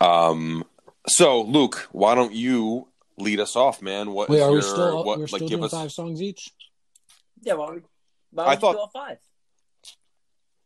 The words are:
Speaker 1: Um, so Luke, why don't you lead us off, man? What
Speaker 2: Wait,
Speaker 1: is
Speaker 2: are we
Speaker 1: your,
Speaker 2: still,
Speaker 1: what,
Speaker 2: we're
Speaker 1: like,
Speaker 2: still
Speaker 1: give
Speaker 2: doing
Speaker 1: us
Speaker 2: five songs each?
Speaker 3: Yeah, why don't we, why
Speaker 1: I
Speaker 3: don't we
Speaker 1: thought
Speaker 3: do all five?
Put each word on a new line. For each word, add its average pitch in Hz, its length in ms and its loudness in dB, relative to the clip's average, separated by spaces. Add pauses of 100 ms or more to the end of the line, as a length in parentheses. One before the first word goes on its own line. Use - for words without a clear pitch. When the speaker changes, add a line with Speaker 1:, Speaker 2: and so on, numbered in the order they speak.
Speaker 1:
Um, 82 640 2 (440)
so 131 340 4
Luke, 131 500 0
why 104 220 4
don't 120 180 2
you 117 540 -2 (320)
lead 104 220 -2
us 104 160 -4
off, 127 260 2
man? 101 300 -6
What 101 160 -4
Speaker 2:
Wait, 151 80 4
Speaker 1:
is 147 80 6
Speaker 2:
are 139 60 2
we 147 40 6
Speaker 1:
your, 147 80 2
Speaker 2:
still, 170 420 0
Speaker 1:
what, 196 140 -2
Speaker 2:
we're 151 60 -6
Speaker 1:
like, 147 60 -8
Speaker 2:
still - 100 -4
Speaker 1:
give 160 80 -6 (100)
Speaker 2:
doing 165 60 -6
Speaker 1:
us 110 80 -4
Speaker 2:
five 160 180 -8
songs 170 320 -10
each? - 280 -12 (920)
Speaker 3:
Yeah, 208 120 -2
why 151 120 -6
don't 165 80 -12
we, 170 80 -16 (480)
why 160 140 -4
Speaker 1:
I - 20 0
Speaker 3:
don't - 80 4
we 202 60 -2
Speaker 1:
thought 202 140 2
Speaker 3:
do - 40 -6
all 208 160 -6
five? 269 240 -14 (1500)